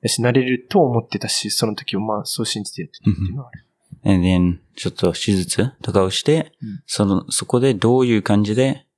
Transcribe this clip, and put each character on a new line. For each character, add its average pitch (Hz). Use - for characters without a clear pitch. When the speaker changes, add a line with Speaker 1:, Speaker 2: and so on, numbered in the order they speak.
Speaker 1:
だ 127
し、 -
な 123
れ 127
る 127
と 202
思 123
っ -
て -
た 110
し、 -
そ -
の 107
時 -
は 107
ま 107
あ -
そ -
う -
信 107
じ -
て -
や 151
っ -
て -
た 110
っ 98
て -
い 95
う 101
の 135
は -
あ -
る。 -
Speaker 2:
う 101
ん -
う -
ん。 -
And 90
then、 90
ち -
ょ 85
っ -
と -
手 -
術 98
と -
か 95
を 95
し -
て、 -
Speaker 1:
う -
ん。 104
Speaker 2:
そ -
の、 98
そ -
こ 123
で 127
ど 117
う 127
い 117
う 101
感 104
じ 107
で 131